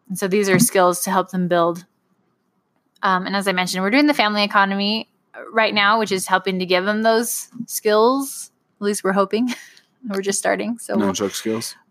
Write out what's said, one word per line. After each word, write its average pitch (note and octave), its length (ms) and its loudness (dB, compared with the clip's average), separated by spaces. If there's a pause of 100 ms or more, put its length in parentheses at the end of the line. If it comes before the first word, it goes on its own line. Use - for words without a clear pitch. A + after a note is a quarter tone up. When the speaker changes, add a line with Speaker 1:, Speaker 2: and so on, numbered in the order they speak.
Speaker 1:
And F#3 100 -8
so G3+ 80 -2
these G3 220 0
are F#3 100 4
skills F3+ 460 2
to G3 60 -4
help F#3 200 0
them F3+ 160 -2
build. E3+ 380 0 (1160)
Um, F#3 220 0
and F#3 120 -4
as G3 100 -2
I F#3+ 60 0
mentioned, F3+ 300 -2
we're G3 80 0
doing D4 160 4
the D4 60 2
family G#3 300 2
economy G3+ 680 0 (440)
right A3 200 2
now, G#3 260 4
which G3+ 120 0
is F#3+ 160 -2
helping F#3+ 320 0
to F#3 60 -2
give F3+ 180 2
them G#3+ 200 -2
those A3+ 440 0 (200)
skills. A#3+ 840 0 (300)
At - 40 -8
least G#3 180 -2
we're F#3+ 100 0
hoping. G3+ 400 0
<laughs> - 40 -10 (520)
We're G3 120 -4
just G3 180 -4
starting. G#3 380 -4
So - 180 -8
we'll, G#2 140 0
Speaker 2:
Nunchuck F#2+ 220 -4
skills. A2 440 -6 (160)